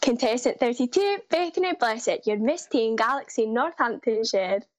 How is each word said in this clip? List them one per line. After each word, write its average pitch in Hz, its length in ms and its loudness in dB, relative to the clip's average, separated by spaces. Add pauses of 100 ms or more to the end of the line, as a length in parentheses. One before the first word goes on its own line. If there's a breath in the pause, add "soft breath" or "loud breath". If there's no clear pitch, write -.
Contestant 240 580 2
thirty-two, 269 600 0 (100)
Bethany 349 460 0
Blessed, 226 520 -2
your 208 120 0
Miss 247 280 0
Teen 226 300 0
Galaxy 226 500 0
Northamptonshire. 220 1160 0 (160)